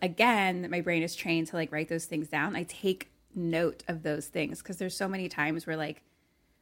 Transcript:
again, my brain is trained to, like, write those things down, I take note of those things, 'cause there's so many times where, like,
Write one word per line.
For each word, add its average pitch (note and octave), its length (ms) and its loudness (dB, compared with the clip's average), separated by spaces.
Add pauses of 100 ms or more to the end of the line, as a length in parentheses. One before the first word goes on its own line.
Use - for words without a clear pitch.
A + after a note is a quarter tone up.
again, F#3 680 4
my F3 120 0
brain E3+ 220 2
is E3+ 120 -2
trained E3 320 0
to, - 80 -8
like, D#3+ 160 -2
write D#3 180 -2
those E3 160 -2
things D#3 220 -4
down, D3+ 280 0
I F3 80 -2
take - 480 -2 (240)
note E3+ 520 0
of D#3+ 160 -4
those D3+ 240 -2
things, D#3 340 -4
'cause F#3 160 -10
there's F#3 200 -4
so G3 100 0
many F#3+ 220 -4
times D#3 360 0
where, D#3+ 120 -2
like, D#3 260 -6 (580)